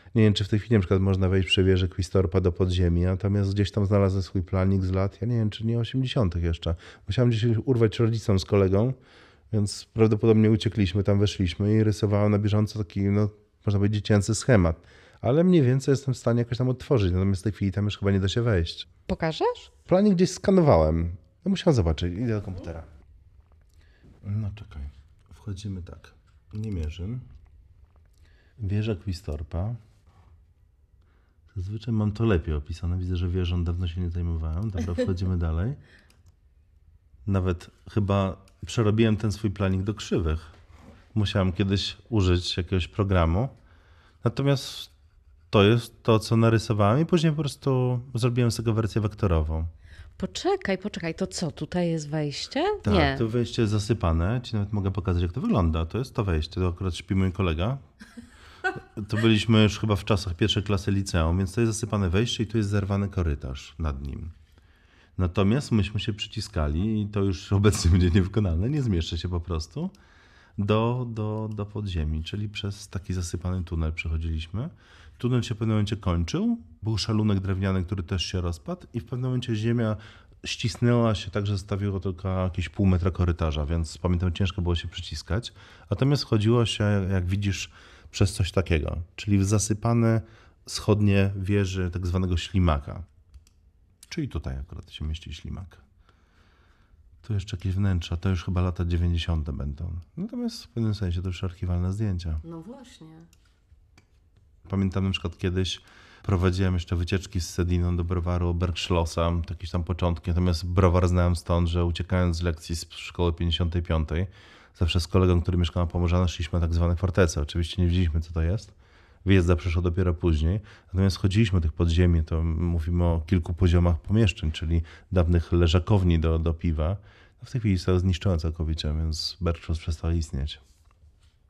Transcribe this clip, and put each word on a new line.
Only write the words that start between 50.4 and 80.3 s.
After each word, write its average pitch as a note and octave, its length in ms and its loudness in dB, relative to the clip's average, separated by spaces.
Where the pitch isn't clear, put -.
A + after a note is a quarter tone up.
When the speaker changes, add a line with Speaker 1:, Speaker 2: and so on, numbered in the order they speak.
Speaker 2:
poczekaj, E3 360 -8
to F#3+ 120 -4
co, F3 240 -6
tutaj E3+ 400 -4
jest D#3 180 -4
wejście? D3+ 560 -4
Speaker 1:
Tak, G3+ 120 2
Speaker 2:
Nie. C#3+ 240 2
Speaker 1:
to A2+ 100 0
wejście A#2 340 -2
jest G#2 100 2
zasypane. G2+ 720 0
Ci B2 120 -8
nawet G#2 180 -4
mogę G2 180 -2
pokazać, F2+ 320 0
jak F2 100 -2
to B2+ 80 -6
wygląda. E2+ 460 0
To G2 120 -6
jest C3+ 160 -8
to A2+ 100 -2
wejście, E2+ 360 -2
to F#2 80 2
akurat F2 260 -4
śpi - 200 -6
mój F#2+ 180 2
kolega. F#2 460 -2
To - 80 -2
byliśmy A2 460 4
już G#2 160 4
chyba G#2+ 180 0
w - 80 -8
czasach G2 300 -2
pierwszej G#2 280 0
klasy G2+ 300 -2
liceum, F2+ 460 0
więc F#2+ 160 -2
to A#2+ 60 -2
jest A2+ 120 2
zasypane G#2 380 -2
wejście A2 340 0
i - 20 0
tu A2+ 120 -4
jest G2+ 120 0
zerwany G2+ 380 0
korytarz C#2+ 720 -4
nad C#2+ 240 -4
nim. C#2+ 280 -10
Natomiast G2 540 2
myśmy G#2+ 280 2
się - 120 -4
przyciskali G2+ 880 -4
i G2+ 60 -2
to G#2 140 -4
już G2 300 -2
<laughs> - 0 -
obecnie G2 380 4
będzie F2+ 200 6
niewykonalne, F#2 600 2
nie D3+ 120 0
zmieszczę F2 360 -2
się F#2 100 -6
po F2+ 120 -4
prostu, F#2 500 -6
do, A2+ 520 0
do, A2 440 -6
do G#2 120 -6
podziemi, E2+ 580 -4
czyli G#2 240 -6
przez G2+ 400 -10
taki - 260 -8
zasypany F2+ 500 -6
tunel D#2+ 280 -4
przechodziliśmy. E2 760 -6
Tunel B2 240 0
się A#2 120 -6
w G2 40 -8
pewnym A2 180 0
momencie G#2 200 -2
kończył, B2 640 -2
był A2 160 -2
szalunek G#2+ 420 0
drewniany, F#2+ 440 -2
który F#2 180 -4
też F2 240 -4
się F#2 140 -4
rozpadł F2 540 -6
i A#2 60 -6
w - 40 -10
pewnym B2+ 260 -6
momencie B2 260 -2
ziemia A2+ 400 0